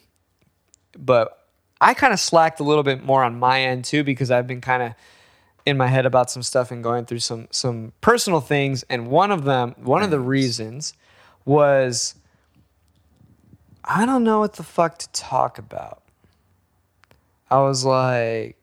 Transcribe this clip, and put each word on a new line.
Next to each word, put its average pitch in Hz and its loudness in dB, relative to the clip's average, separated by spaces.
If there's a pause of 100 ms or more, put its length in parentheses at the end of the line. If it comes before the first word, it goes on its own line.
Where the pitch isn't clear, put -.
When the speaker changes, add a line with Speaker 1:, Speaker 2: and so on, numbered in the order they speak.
(1000)
Speaker 1:
but 127 0 (320)
I 220 6
kinda 247 2
slacked 160 2
a - -4
little 147 2
bit 135 -2
more 135 2
on 120 -4
my 127 2
end 127 -2
too, 147 -2
because 135 -2
I've 123 2
been 127 -10
kinda 123 -2 (720)
in 143 2
my 131 2
head 131 2
about 123 2
some 123 -10
stuff 123 -2
and 120 -10
going 117 -2
through 120 -8
some, 117 -8
some 113 -6
personal 214 2
things. 139 -2
And 120 -6
one 175 2
of 165 -2
them, 123 0
one 135 0
of 202 -2
the 151 0
Speaker 2:
Thanks. 123 -4
Speaker 1:
reasons 127 -4 (520)
was, 139 2 (1700)
I 208 0
don't 254 2
know 220 2
what 208 -2
the - -16
fuck 165 -2
to - -14
talk - -2
about. - -16 (1500)
I 131 4
was 135 0
like 120 0